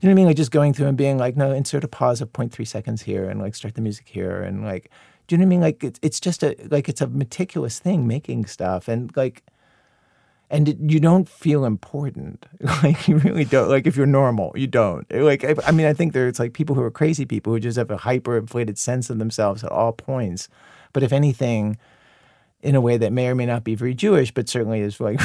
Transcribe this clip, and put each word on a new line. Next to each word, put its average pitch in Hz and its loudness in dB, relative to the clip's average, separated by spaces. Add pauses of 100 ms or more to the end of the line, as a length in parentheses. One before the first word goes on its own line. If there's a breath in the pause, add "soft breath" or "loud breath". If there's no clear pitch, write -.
you 185 4
know - 8
what - 8
I - 8
mean? 190 8
Like, 156 6
just 139 0
going 147 4
through 143 0
and 135 0
being 139 2
like, 127 0
"No, 139 2
insert 139 -2
a 151 -6
pause 123 0
of 127 -8
point 120 -6
three 113 -10
seconds 110 -8
here," 95 -4
and, 104 -6
like, 101 -8
"start 113 -12
the 127 -8
music 107 -6
here," 92 -6
and, 95 -8
like, 95 -10 (360 soft breath)
do - -2
you 170 4
know 185 4
what 190 4
I - -
mean? 180 4
Like, 156 0
it's, 127 -8
it's 156 -2
just - -4
a, 156 0 (160)
like, 143 0
it's - -6
a 139 0
meticulous 131 -6
thing, 175 0
making 120 -4
stuff, 92 -6
and, 117 -4
like, 131 -4 (1080)
and 151 2
it, 151 0
you 156 2
don't 170 6
feel 147 0
important. - -6 (160)
<laughs> 143 -2
Like, - 4
you 151 6
really 147 2
don't. 117 4
Like, 135 4
if 139 0
you're 139 2
normal, 127 2
you 135 -4
don't. 107 0
Like, 139 2
I, 151 2 (120)
I 147 4
mean, 160 4
I 151 4
think 156 0
there's, 127 0
like, 117 -2
people 147 -2
who 127 0
are 117 -2
crazy 156 0
people 113 -4
who 113 0
just 117 -4
have 120 -2
a 107 -4
hyperinflated 120 -2
sense 123 -4
of 117 -6
themselves 107 -2
at - -6
all 113 0
points. 113 -8 (420 soft breath)
But 135 0
if 123 2
anything, 120 0 (800 soft breath)
in 143 0
a 131 4
way 120 2
that 110 0
may 127 0
or 127 0
may 123 -2
not 117 -2
be 113 -2
very 120 -4
Jewish, 151 2
but - -4
certainly 110 -2
is, 104 -4
like, 110 -2